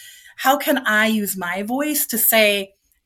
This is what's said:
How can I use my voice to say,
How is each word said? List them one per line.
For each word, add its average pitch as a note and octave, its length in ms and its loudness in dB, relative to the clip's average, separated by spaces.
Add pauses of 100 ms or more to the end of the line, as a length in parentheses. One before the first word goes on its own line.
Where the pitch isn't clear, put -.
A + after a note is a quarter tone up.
(380)
How C4+ 200 2
can C#4+ 300 0
I G#3+ 200 2
use G#3 300 -2
my F3+ 260 -6
voice D4 440 -4
to A#3 100 -6
say, G#3 560 2 (320)